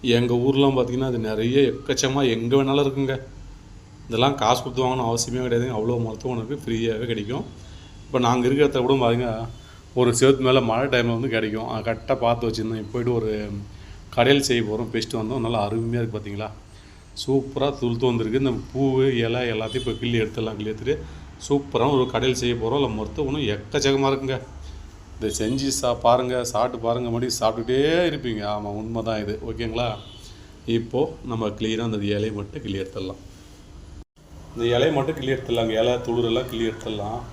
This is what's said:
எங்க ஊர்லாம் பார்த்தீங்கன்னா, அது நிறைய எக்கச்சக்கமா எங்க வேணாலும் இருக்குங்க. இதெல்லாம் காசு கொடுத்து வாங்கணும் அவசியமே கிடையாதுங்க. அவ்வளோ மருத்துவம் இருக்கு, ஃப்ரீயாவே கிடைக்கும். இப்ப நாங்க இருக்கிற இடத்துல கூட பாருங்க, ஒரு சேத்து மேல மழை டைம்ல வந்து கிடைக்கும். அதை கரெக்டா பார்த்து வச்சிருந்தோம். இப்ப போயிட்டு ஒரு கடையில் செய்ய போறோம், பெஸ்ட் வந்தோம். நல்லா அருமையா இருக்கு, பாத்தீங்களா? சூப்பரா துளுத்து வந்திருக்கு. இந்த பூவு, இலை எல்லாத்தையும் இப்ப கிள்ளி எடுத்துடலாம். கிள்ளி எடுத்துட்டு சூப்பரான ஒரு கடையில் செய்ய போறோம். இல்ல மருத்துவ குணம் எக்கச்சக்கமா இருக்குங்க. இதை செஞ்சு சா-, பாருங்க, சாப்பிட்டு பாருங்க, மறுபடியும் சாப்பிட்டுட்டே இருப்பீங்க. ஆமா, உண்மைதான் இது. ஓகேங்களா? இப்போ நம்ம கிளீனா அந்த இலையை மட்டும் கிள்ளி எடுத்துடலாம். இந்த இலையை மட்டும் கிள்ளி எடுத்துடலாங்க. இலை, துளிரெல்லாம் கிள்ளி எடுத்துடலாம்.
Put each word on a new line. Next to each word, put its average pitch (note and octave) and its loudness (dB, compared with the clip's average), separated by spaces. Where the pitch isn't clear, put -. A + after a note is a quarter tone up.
எங்க A#2+ 4
ஊர்லாம் C3+ 4
பார்த்தீங்கன்னா, B2+ 0
அது A#2+ 0
நிறைய A2 2
எக்கச்சக்கமா C3+ 2
எங்க A#2 2
வேணாலும் C#3 4
இருக்குங்க. C3 -2
இதெல்லாம் B2 4
காசு B2+ 2
கொடுத்து B2+ -2
வாங்கணும் B2 0
அவசியமே A#2+ -2
கிடையாதுங்க. A#2+ 0
அவ்வளோ A#2 0
மருத்துவம் A2+ -4
இருக்கு, A#2+ -6
ஃப்ரீயாவே A2+ -2
கிடைக்கும். A#2 -4
இப்ப C3 -2
நாங்க B2 4
இருக்கிற C#3+ 6
இடத்துல C#3 2
கூட C3+ 6
பாருங்க, A#2 2
ஒரு B2 6
சேத்து C3+ 6
மேல B2+ 6
மழை A#2+ 2
டைம்ல A#2+ 2
வந்து A#2 0
கிடைக்கும். A2 -2
அதை A2+ -4
கரெக்டா C3+ -2
பார்த்து A#2 2
வச்சிருந்தோம். A2 -2
இப்ப G#2 -8
போயிட்டு A#2+ 0
ஒரு G#2+ -2
கடையில் C#3 6
செய்ய A#2+ 2
போறோம், G#2+ -2
பெஸ்ட் A2+ -4
வந்தோம். A#2 -2
நல்லா A2 0
அருமையா A#2 -2
இருக்கு, A2+ -2
பாத்தீங்களா? G#2 -6
சூப்பரா C3+ 0
துளுத்து A#2+ 0
வந்திருக்கு. A2+ 2
இந்த C3 2
பூவு, C3 2
இலை A#2 0
எல்லாத்தையும் A2 -4
இப்ப A#2 -2
கிள்ளி A#2 0
எடுத்துடலாம். A2 -2
கிள்ளி G#2+ -6
எடுத்துட்டு B2+ -4
சூப்பரான C#3 2
ஒரு B2+ 4
கடையில் B2 2
செய்ய A#2+ 0
போறோம். A2 -2
இல்ல C#3+ 2
மருத்துவ A2 -4
குணம் C#3+ -2
எக்கச்சக்கமா C3+ 2
இருக்குங்க. C3+ -4
இதை G#2+ -2
செஞ்சு C3+ 0
சா-, A#2+ 0
பாருங்க, B2 4
சாப்பிட்டு A#2 -2
பாருங்க, A#2+ 0
மறுபடியும் A#2+ -2
சாப்பிட்டுட்டே A#2 2
இருப்பீங்க. A2 -4
ஆமா, G#2 -2
உண்மைதான் A2 -4
இது. G#2 -4
ஓகேங்களா? A2+ -4
இப்போ A#2 0
நம்ம A2+ -2
கிளீனா A2 -2
அந்த A2+ -2
இலையை G#2 0
மட்டும் G#2 -8
கிள்ளி G2 -4
எடுத்துடலாம். F#2+ -6
இந்த A#2+ 2
இலையை D3+ 4
மட்டும் C#3+ 0
கிள்ளி C3 -2
எடுத்துடலாங்க. A#2 0
இலை, A#2 2
துளிரெல்லாம் A#2+ 0
கிள்ளி A2+ -2
எடுத்துடலாம். G#2+ -6